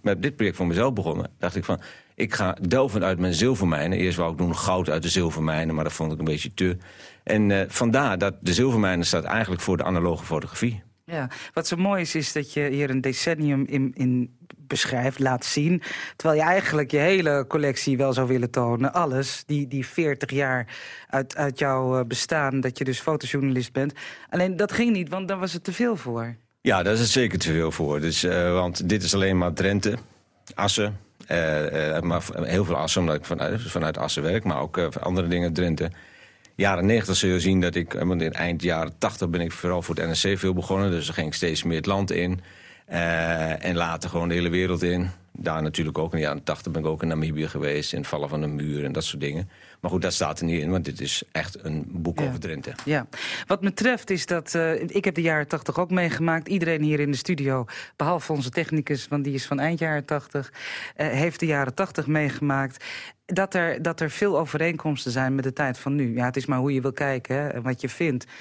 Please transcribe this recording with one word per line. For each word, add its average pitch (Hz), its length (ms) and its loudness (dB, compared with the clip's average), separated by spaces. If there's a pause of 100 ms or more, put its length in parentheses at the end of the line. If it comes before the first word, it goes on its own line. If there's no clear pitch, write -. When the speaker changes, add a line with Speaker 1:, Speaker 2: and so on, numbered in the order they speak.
Speaker 1:
met 98 200 2
dit 143 140 0
project 98 200 2
voor 90 120 0
mezelf 110 260 4
begon, 90 320 -2 (140)
dacht 90 160 -2
ik - 80 -2
van, 87 180 -2 (340)
"Ik - 180 -2
ga 92 280 0
delven 101 420 2
uit 90 160 2
mijn 90 140 2
zilvermijnen." 90 640 2
Eerst 87 200 2
wou 85 140 0
ik 78 60 -6
doen 85 180 2
goud 92 340 2
uit 78 140 0
de 85 60 -2
zilvermijnen, 80 640 0
maar 78 80 0
dat 76 100 -2
vond 80 180 -2
ik 78 80 -6
een 80 60 -2
beetje 76 280 -2
te. 92 240 0 (460)
En, 107 280 4
eh, 98 160 4
vandaar 117 500 2
dat 98 240 2
de 90 120 0
zilvermijnen 101 520 4
staat 82 180 2
eigenlijk 92 380 0
voor 92 160 2
de 76 60 -2
analoge 87 420 0
fotografie. 104 580 -2 (220)
Speaker 2:
Ja, 147 240 -6 (240)
wat 165 140 -2
zo 180 80 -2
mooi 190 260 2
is, 165 140 -4
is 156 180 -2
dat 147 200 -6
je 143 160 0
hier 139 200 0
een 131 120 2
decennium 143 640 2
in, 135 300 0
in 127 400 0 (220)
beschrijft, 131 640 -2
laat 131 260 2
zien. 151 360 2 (340)
Terwijl 156 260 4
je 156 60 2
eigenlijk 156 440 2
je 147 60 2
hele 151 500 4
collectie 139 500 2
wel 135 160 2
zou 127 140 2
willen 123 240 2
tonen. 123 420 2
Alles, 135 520 0
die, 143 220 -2
die 131 180 -4
veertig 143 460 -2
jaar 131 360 0 (420)
uit, 135 260 -2
uit 143 240 0
jouw, 131 400 2
eh, 123 60 0
bestaan, 135 560 0
dat 131 160 -2
je 143 60 -4
dus 131 160 -2
fotojournalist 139 720 0
bent. 143 200 0 (360)
Alleen 185 260 2
dat 208 160 0
ging 240 200 4
niet, 180 180 0
want 185 180 -4
daar 196 120 -2
was 180 140 -4
het 170 100 -6
te 185 100 -4
veel 233 220 0
voor. 117 400 -4 (280)
Speaker 1:
Ja, 98 200 4
daar 101 100 4
is 113 60 4
het 117 100 4
zeker 101 300 4
te 80 120 0
veel 80 200 2
voor. 73 280 0
Dus, 78 240 0
eh, 87 300 2
want 90 360 0
dit 104 140 2
is 90 100 2
alleen 95 240 4
maar 87 160 2
Drenthe, 98 440 2 (580)
Assen. 104 420 0 (300)
Eh, 78 680 0
eh, 80 80 0
maar 85 200 0
v-, - 60 -6 (140)
heel 95 220 2
veel 85 120 0
Assen, 82 240 0
omdat 80 140 2
ik 73 100 -6
vanuit, 90 360 -2
vanuit 80 360 -2
Assen 76 260 -2
werk, 87 200 2
maar 80 160 0
ook, 76 180 -4
eh, 85 100 2 (120)
andere 90 280 0
dingen, 87 260 2
Drenthe. 82 380 0 (640)
Jaren 95 300 2
negentig 101 300 4
zul 92 140 4
je 90 100 4
zien 92 220 4
dat 87 140 2
ik, 85 180 -2
eh, - 140 -2
want 90 140 2
in 80 120 0
eind 85 280 -2
jaren 82 360 0
tachtig - 320 0
ben 87 120 0
ik 85 100 -2
vooral 87 300 -2
voor 82 140 -4
het 82 120 0
N 82 40 -2 (180)
R 98 40 2
C 95 60 -2
veel 92 140 2
begonnen. 95 380 0
Dus 82 140 -2
dan 85 100 -6
ging 80 120 -2
ik 76 60 -6
steeds 82 300 -2
meer 85 140 0
het 78 80 -4
land 98 260 0
in. 90 280 0 (460)
Eh, 82 800 0
en 90 100 0
later 82 340 -2
gewoon 85 180 -2
de 85 60 0
hele 87 160 0
wereld 90 340 0
in. 90 260 0 (240)
Daar 80 280 -4
natuurlijk 78 360 -2
ook 80 140 -2
in 85 60 -2
de 78 60 0
jaren 73 200 -4
tachtig - 280 -6
ben - 100 -4
ik - 60 -2
ook 78 140 -2
in 82 60 -2
Namibië 78 400 -2
geweest, 73 460 -4
in - 60 -4
het 73 80 -6
vallen 73 220 -4
van 76 120 -4
de 76 60 -2
muur 73 360 -4
en 67 80 -4
dat 67 120 -2
soort 71 180 -6
dingen. 76 280 -4 (320)
Maar 87 100 -4
goed, 90 100 0
dat 90 120 0
staat 78 260 -2
er 87 60 -2
niet 82 160 0
in, 76 80 -2
want 90 160 0
dit 71 160 -8
is - 300 -4
echt - 320 -6
een 78 240 -4
boek 85 320 -4
Speaker 2:
Ja. 143 80 0
Speaker 1:
over 127 120 -4
Drenthe. 82 320 -8 (140)
Speaker 2:
Ja. 143 220 0 (400)
Wat 196 140 0
me 190 120 0
treft 226 360 0
is 185 160 -2
dat, 170 300 -4
eh, 165 260 2
ik 175 240 -2
heb 180 100 0
de 170 60 0
jaren 156 260 2
tachtig - 320 -2
ook 180 120 0
meegemaakt. 165 560 2
Iedereen 165 340 0
hier 151 180 4
in 147 120 2
de 135 60 0
studio, 135 480 0 (300)
behalve 160 360 0
onze 135 180 0
technicus, 151 580 -2
want 147 160 0
die 139 100 -2
is 135 120 -4
van 143 140 -2
eind 160 200 0
jaren 151 260 -2
tachtig, 143 460 -4 (440)
eh, 156 120 -2
heeft 147 320 0
de 180 60 0
jaren 139 280 0
tachtig 170 340 -2
meegemaakt. 143 800 0 (400)
Dat 190 280 0
er, 170 280 0
dat 165 180 -2
er 160 100 0
veel 190 300 2
overeenkomsten 151 720 -2
zijn 131 240 2
met 135 80 0
de 131 100 -2
tijd 131 260 -2
van 139 160 -2
nu. 123 200 0
Ja, 123 100 0
het 123 120 -2
is 127 80 -2
maar 131 140 2
hoe 139 140 2
je 131 80 2
wil 131 120 0
kijken, 135 420 -2
hè, 147 120 0
en 123 140 -4
wat 123 200 -2
je 127 80 -4
vindt. 143 360 -2 (160)